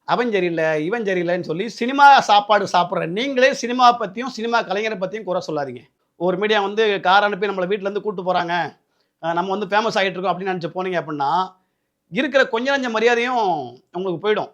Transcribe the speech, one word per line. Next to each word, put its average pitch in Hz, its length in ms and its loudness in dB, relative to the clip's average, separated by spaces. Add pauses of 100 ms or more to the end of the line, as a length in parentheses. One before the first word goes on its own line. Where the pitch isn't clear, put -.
அவன் 220 280 0
சரியில்லை, 160 520 0
இவன் 226 180 -4
சரியில்லைன்னு 180 480 -2
சொல்லி 190 180 -4
சினிமா 269 520 6
சாப்பாடு 208 520 4
சாப்பிடுற 175 340 0
நீங்களே 254 460 0
சினிமா 240 460 4
பத்தியும் 226 280 -6
சினிமா 233 340 -2
கலைஞரை 208 400 -2
பத்தியும் 190 240 -6
குறை 180 220 -2
சொல்லாதீங்க. 139 360 -6 (340)
ஒரு 180 200 0
மீடியா 208 240 2
வந்து 208 400 0
கார் 190 220 6
அனுப்பி 202 240 -2
நம்மளை 190 220 -4
வீட்டுல 196 200 -2
இருந்து 202 120 -4
கூட்டு 196 220 -8
போறாங்க, 175 320 -2 (680)
அஹ், 165 100 -2
நம்ம 190 240 -2
வந்து 208 100 -6
ஃபேமஸ் 208 300 0
ஆகிட்டு 196 140 2
இருக்கோம் 185 220 -4
அப்படின்னு 185 200 -6
நினைச்சு 170 220 -6
போனீங்க 185 240 -4
அப்படின்னா, 147 320 -4 (840)
இருக்கிற 262 360 2
கொஞ்ச 254 220 -2
நஞ்ச 262 200 0
மரியாதையும் 233 520 2 (500)
உங்களுக்கு 180 360 -4
போயிடும். 196 260 0